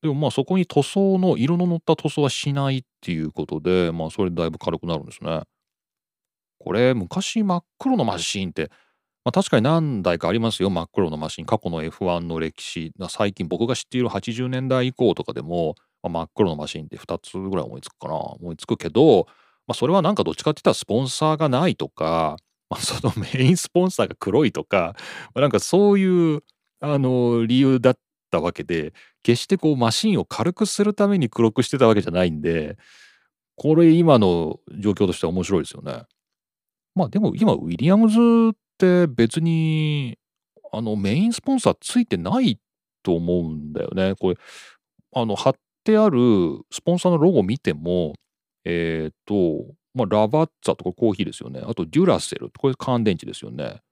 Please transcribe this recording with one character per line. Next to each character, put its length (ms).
で 80
も 60
ま 120
あ、 40
そ 120
こ 140
に 80
塗 180
装 340
の、 200
色 180
の 100
乗 120
っ 20
た 160
塗 140
装 140
は 60
し 220
な 200
い 80
っ 40
て 140
い 80
う 100
こ 140
と 160
で、 320
ま 140
あ、 20
そ 160
れ 60
で 40
だ 100
い 40
ぶ 100
軽 180
く 80
な 120
る 60
ん 20
で 80
す 100
ね。 200
こ 140
れ、 200
昔 480
真 140
っ 80
黒 160
の 80
マ 160
シ 220
ー 60
ン 20
っ 40
て、 160
ま 60
あ、 20
確 180
か 80
に 60
何 380
台 180
か 80
あ 60
り 60
ま 120
す 100
よ、 80
真 140
っ 100
黒 160
の 60
マ 140
シ 120
ン。 40
過 120
去 120
の 140
エ 60
フ 140
ワ 160
ン 80
の 120
歴 220
史。 360
な-、 100
最 260
近 140
僕 180
が 120
知 60
っ 20
て 120
い 40
る 80
八 240
十 160
年 180
代 200
以 40
降 240
と 80
か 80
で 100
も、 340
ま 60
あ、 0
真 140
っ 120
黒 140
の 60
マ 120
シ 140
ン 40
っ 20
て 100
二 200
つ 200
ぐ 180
ら 80
い 20
思 120
い 40
つ 80
く 80
か 120
な。 60
思 380
い 40
つ 100
く 100
け 120
ど、 380
ま 60
あ、 20
そ 140
れ 60
は 80
な 100
ん 40
か 80
ど 80
っ 40
ち 80
か 80
っ 20
て 60
言 20
っ 20
た 80
ら 20
ス 120
ポ 160
ン 80
サ 240
ー 40
が 120
な 180
い 80
と 140
か、 460
ま 80
あ、 40
そ 140
の 60
メ 100
イ 80
ン 60
ス 120
ポ 160
ン 60
サ 120
ー 40
が 120
黒 260
い 60
と 120
か、 320
ま 60
あ、 20
な 60
ん 20
か 100
そ 340
う 60
い 360
う、 80
あ 180
の、 460
理 140
由 200
だ 120
っ 60
た 120
わ 100
け 120
で、 300
決 200
し 40
て 100
こ 160
う 40
マ 140
シ 200
ン 80
を 60
軽 280
く 120
す 180
る 100
た 140
め 100
に 120
黒 220
く 120
し 60
て 80
た 100
わ 80
け 60
じ 80
ゃ 20
な 140
い 60
ん 100
で、 360
こ 200
れ 160
今 280
の 400
状 140
況 160
と 60
し 60
て 60
は 60
面 140
白 160
い 20
で 60
す 20
よ 100
ね。 220
ま 100
あ、 40
で 100
も 160
今 180
ウ 140
ィ 100
リ 140
ア 60
ム 120
ズ 100
っ 40
て 300
別 320
に、 800
あ 100
の、 140
メ 200
イ 100
ン 80
ス 80
ポ 140
ン 40
サ 120
ー 80
つ 200
い 60
て 120
な 240
い 180
と 120
思 260
う 20
ん 300
だ 100
よ 80
ね。 240
こ 140
れ、 80
あ 100
の、 100
貼 160
っ 40
っ 20
て 120
あ 120
る 100
ス 100
ポ 140
ン 40
サ 100
ー 20
の 60
ロ 140
ゴ 120
見 160
て 140
も、 420
え 460
ー 40
と、 500
ま 100
あ、 60
ラ 180
バ 200
ッ 20
ツ 100
ァ 40
と 100
か 80
コ 160
ー 40
ヒ 100
ー 20
で 80
す 100
よ 60
ね。 120
あ 120
と 120
デ 140
ュ 60
ラ 140
セ 180
ル、 200
こ 120
れ 80
乾 260
電 120
池 100
で 80
す 100
よ 80
ね。 300